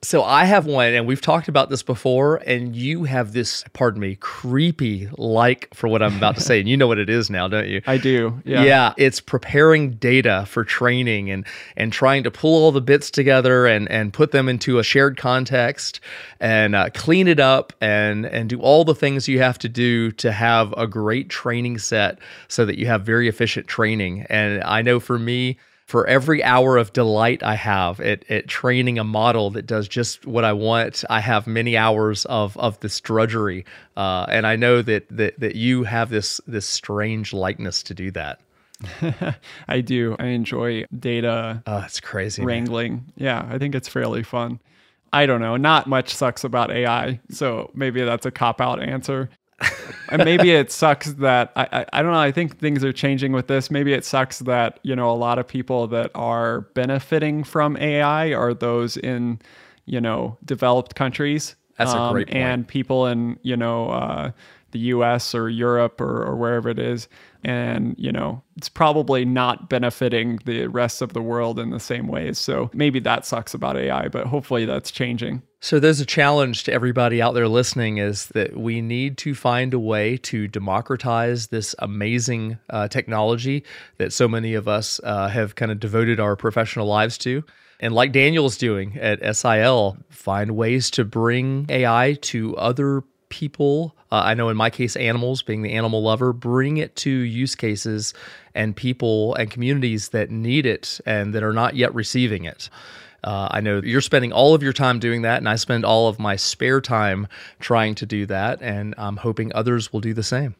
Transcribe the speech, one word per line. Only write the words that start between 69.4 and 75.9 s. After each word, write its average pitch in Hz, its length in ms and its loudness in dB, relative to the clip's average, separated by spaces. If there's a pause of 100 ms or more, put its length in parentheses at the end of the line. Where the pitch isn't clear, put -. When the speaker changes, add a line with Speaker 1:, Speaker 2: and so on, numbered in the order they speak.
Speaker 2:
benefiting 120 800 -2
the 120 220 -4
rest 120 340 -2
of 120 100 -8
the 117 80 -6
world 117 380 -4
in 117 120 -6
the 123 100 -8
same - 280 -6
ways. - 300 -6
So 131 340 -4
maybe 143 280 0
that 117 260 -2
sucks 117 260 -8
about - 240 -4
A 67 140 -4
I, 65 180 -2
but - 180 -6
hopefully 123 380 -2
that's - 260 -6
changing. 123 520 -6 (180)
Speaker 1:
So - 180 0
there's 147 220 4